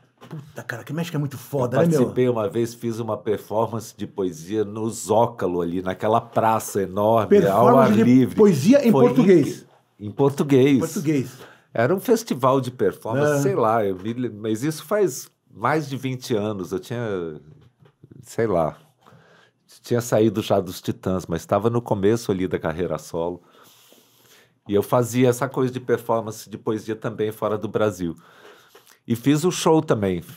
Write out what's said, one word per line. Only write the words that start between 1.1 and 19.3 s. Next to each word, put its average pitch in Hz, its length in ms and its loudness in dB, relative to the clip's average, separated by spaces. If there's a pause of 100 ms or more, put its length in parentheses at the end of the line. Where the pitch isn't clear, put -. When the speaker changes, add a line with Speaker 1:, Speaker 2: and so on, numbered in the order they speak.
Speaker 1:
é 143 40 -2
muito 139 160 -6
foda, 127 400 -4
Speaker 2:
Eu 147 60 2
Speaker 1:
né, 170 60 4
meu? 160 100 2
Speaker 2:
participei 123 300 2
uma 110 200 -2
vez, 117 260 -2
fiz 113 260 -6
uma 107 180 -6
performance 107 760 -4
de 104 120 -10
poesia 92 580 -4
no 107 240 -6
Zócalo 104 720 0
ali, 87 220 -4
naquela 107 380 0
praça 110 600 -2
enorme, 104 560 2
ao 202 60 6
Speaker 1:
Performance 110 480 6
Speaker 2:
ar - 60 4
Speaker 1:
de 113 80 4
Speaker 2:
livre. 123 320 4
Speaker 1:
poesia 208 500 6
em 226 60 6
Speaker 2:
Foi 165 160 6
Speaker 1:
português. 180 400 6
Speaker 2:
inc-, - 180 -12 (340)
em 104 120 -10
português. 139 640 4
Speaker 1:
Em - 20 4
português. 151 600 -2 (360)
Speaker 2:
Era 123 200 2
um 190 60 -2
festival 135 600 0
de 123 100 -6
performance, 120 640 -2
Speaker 1:
Ah. 143 100 0
Speaker 2:
sei 139 140 0
lá, 113 280 2
eu 98 120 -2
me 98 160 -8
le-, 120 180 -6
mas 110 320 -6
isso 156 220 -6
faz 202 440 -2 (240)
mais 135 360 -2
de 135 80 -8
vinte 127 380 -6
anos. 104 380 -4
Eu 95 60 -4
tinha, 90 640 -8 (840)
sei - 240 -4
lá, 82 300 0 (1040)